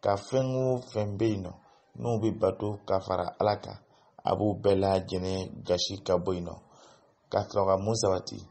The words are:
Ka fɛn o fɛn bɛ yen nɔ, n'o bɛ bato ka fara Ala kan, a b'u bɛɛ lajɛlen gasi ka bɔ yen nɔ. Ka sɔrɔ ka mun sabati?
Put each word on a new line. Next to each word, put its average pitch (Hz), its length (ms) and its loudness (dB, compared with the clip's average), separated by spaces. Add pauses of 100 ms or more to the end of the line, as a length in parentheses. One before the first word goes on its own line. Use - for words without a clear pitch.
Ka 101 140 2
fɛn 131 380 0
o 127 240 0
fɛn 104 400 -4
bɛ 110 100 2
yen 98 140 -2
nɔ, 87 100 -10 (440)
n'o 117 240 -2
bɛ 110 180 0
bato 104 480 0
ka 95 140 2
fara 90 380 -4
Ala 104 220 4
kan, - 180 -12 (460)
a 87 120 4
b'u 104 260 0
bɛɛ 98 200 6
lajɛlen 95 840 0
gasi 90 360 0
ka 110 160 2
bɔ 92 160 0
yen 90 100 -6
nɔ. 85 100 -10 (760)
Ka 107 160 2
sɔrɔ 101 180 0
ka 95 120 4
mun 107 180 0
sabati? 98 420 0 (120)